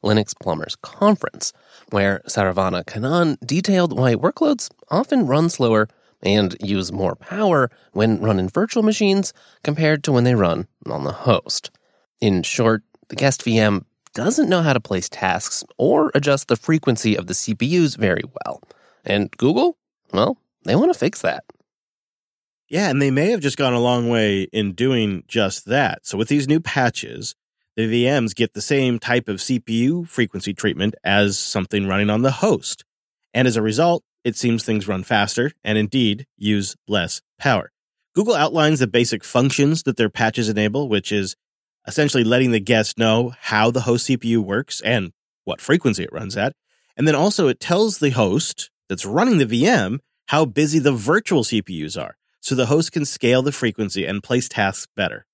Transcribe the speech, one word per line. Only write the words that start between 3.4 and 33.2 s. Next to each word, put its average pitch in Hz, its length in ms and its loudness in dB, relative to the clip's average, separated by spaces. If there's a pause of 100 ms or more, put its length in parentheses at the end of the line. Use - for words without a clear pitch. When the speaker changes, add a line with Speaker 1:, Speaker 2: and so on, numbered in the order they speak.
Speaker 1:
detailed 175 540 0
why 123 160 4
workloads 285 540 -2 (200)
often 220 380 0
run 151 220 2
slower 113 400 2 (320)
and 98 400 2
use 95 280 -2
more 95 260 -4
power 175 540 0 (220)
when 107 300 0
run 104 180 2
in 92 80 -2
virtual 220 340 -2
machines 202 520 0 (280)
compared 151 440 0
to 147 80 0
when 123 100 4
they 123 120 4
run 92 320 0 (180)
on 73 180 -6
the 71 80 -4
host. - 580 -2 (520)
In 95 220 2
short, 113 380 0 (280)
the - 80 -10
guest 139 260 0
V 113 160 2
M 104 260 2 (280)
doesn't 208 360 0
know 180 120 4
how 151 120 2
to 120 60 2
place 95 300 -4
tasks - 560 -4 (120)
or 156 380 2
adjust 139 320 0
the 120 80 2
frequency 117 600 0
of 90 100 -8
the 92 60 -6
C - 200 -4
P 120 140 -2
Us 165 280 2
very 98 280 0 (220)
well. - 160 -10 (420)
And 101 280 0
Google, 240 460 2 (360)
well, 214 240 2 (260)
they 117 120 0
want 320 180 4
to - 40 -4
fix - 240 -4
that. 78 220 -4 (1300)
Speaker 2:
Yeah, 180 200 0
and 135 120 2
they 139 100 4
may 151 200 2
have 226 80 0
just 143 180 -2
gone 127 160 2
a 120 60 2
long 120 300 2
way 107 340 2 (100)
in 101 200 -2
doing 110 540 0
just 101 380 -2
that. 117 400 0
So - 120 -6
with 113 100 -2
these 143 200 0
new 156 120 2
patches, - 760 -4 (400)
the 110 120 -2
V 120 180 2
Ms 123 280 0
get 117 200 -2
the 101 80 -10
same 127 380 0
type 123 300 -2
of 95 120 -6
C 127 180 -2
P 113 240 -2
U 170 200 0
frequency 104 500 -4
treatment 98 420 -2 (100)
as 101 320 2
something 98 500 -4
running 101 220 0
on 110 140 0
the 135 80 2
host. - 520 -2 (500)